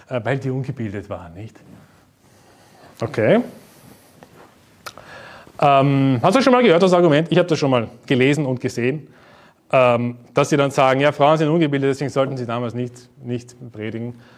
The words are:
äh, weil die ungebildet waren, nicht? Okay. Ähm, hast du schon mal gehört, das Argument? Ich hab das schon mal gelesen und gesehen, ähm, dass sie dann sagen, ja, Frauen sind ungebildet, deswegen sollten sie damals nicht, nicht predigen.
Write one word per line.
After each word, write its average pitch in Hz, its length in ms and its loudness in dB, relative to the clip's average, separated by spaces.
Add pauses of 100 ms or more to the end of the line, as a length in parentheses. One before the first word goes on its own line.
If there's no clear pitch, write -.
äh, 127 160 -6
weil 127 140 -2
die 131 140 -6
ungebildet 120 580 -8
waren, 85 240 -14
nicht? 107 240 -18 (1400)
Okay. 120 400 0 (2250)
Ähm, 139 600 2
hast 185 140 2
du 269 80 2
schon 262 100 4
mal 247 80 4
gehört, 180 220 4
das 180 100 4
Argument? 165 380 4
Ich 180 80 2
hab 170 80 2
das 156 100 0
schon 139 140 -2
mal 117 160 0 (180)
gelesen 139 400 0
und 131 160 -6
gesehen, 131 460 -6 (640)
ähm, 120 440 2 (200)
dass 143 140 2
sie 151 80 2
dann 139 120 0
sagen, 135 300 2
ja, 147 120 2
Frauen 151 280 2
sind 151 100 0
ungebildet, 143 400 0
deswegen 131 220 -4
sollten 135 260 -2
sie 123 80 -8
damals 117 300 -6
nicht, 123 420 -10
nicht 120 380 -12 (160)
predigen. 113 420 -10 (240)